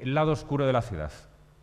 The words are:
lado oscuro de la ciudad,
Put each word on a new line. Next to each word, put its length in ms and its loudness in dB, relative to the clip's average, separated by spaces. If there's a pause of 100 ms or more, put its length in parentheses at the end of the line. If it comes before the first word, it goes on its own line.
lado 280 2
oscuro 340 0
de 80 4
la 80 4
ciudad, 300 -6 (520)